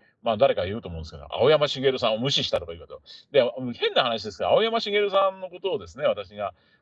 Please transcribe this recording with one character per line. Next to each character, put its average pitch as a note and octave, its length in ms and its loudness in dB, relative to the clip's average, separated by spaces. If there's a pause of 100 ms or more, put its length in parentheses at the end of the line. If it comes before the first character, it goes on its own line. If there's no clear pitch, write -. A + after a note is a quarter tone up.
(240)
ま A#2 100 0
あ、 G#2 40 -2
誰 B2+ 180 4
か F#2 100 -2
言 G2+ 120 -4
う A#2 40 -10
と - 80 -12
思 E2+ 80 -10
う - 40 -8
ん - 20 -10
で - 20 -12
す D#2 60 -16
け D#2 60 -14
ど、 C#2 160 -16
「青 A#2 160 4
山 D3 180 4
茂 C3 320 0
さ A#2 100 0
ん A2 60 2
を - 20 0
無 C3 140 -2
視 C#3 120 0
し - 60 -6
た」 - 100 0
と G2+ 60 -10
か E2+ 80 -12
言 D#2+ 80 -16
う D#2+ 60 -20
こ C#2+ 80 -16
と。 - 60 -18 (300)
で、 C#3+ 100 6 (340)
変 G#4+ 180 0
な B3+ 100 4
話 A2+ 200 -2
で G#2+ 80 -10
す - 80 -12
け G2+ 40 -4
ど、 F2 60 2
青 D#3+ 140 6
山 A3+ 180 0
茂 G#3 280 0
さ G3 200 2
ん F#3+ 100 -8
の F#3 100 -12
こ F3 120 -16
と F#3+ 120 -4
を C3+ 60 -2
で F2+ 80 -14
す G2 100 -20
ね、 D3 80 -2
私 G#2 300 -2
が、 G2+ 180 -6 (280)